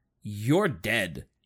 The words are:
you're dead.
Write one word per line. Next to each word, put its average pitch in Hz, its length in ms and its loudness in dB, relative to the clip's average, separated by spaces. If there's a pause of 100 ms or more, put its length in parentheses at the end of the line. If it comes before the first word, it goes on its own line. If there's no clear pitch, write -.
(220)
you're 117 460 2
dead. 101 580 -4 (200)